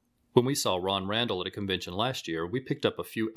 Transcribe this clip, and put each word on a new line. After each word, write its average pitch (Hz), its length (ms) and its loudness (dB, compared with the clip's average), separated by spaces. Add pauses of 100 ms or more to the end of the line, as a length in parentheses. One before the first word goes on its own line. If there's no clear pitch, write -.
(340)
When 123 100 8
we 139 120 0
saw 101 200 2
Ron 95 320 0
Randall 110 320 0
at 90 80 -4
a 90 40 -6
convention 95 420 -2
last 120 340 -2
year, 82 180 -2
we 110 140 -2
picked 135 260 -2
up 98 140 0
a 87 60 -6
few - 320 -4